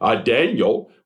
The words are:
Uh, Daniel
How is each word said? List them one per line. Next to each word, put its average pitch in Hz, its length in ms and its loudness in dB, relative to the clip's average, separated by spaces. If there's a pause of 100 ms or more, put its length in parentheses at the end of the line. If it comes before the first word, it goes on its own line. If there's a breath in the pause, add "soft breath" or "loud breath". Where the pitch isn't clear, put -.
Uh, 110 140 0
Daniel 117 760 0 (160 soft breath)